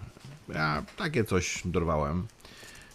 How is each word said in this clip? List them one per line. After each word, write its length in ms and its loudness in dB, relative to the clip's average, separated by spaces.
Ja 340 0
takie 280 2
coś 400 2
dorwałem. 640 2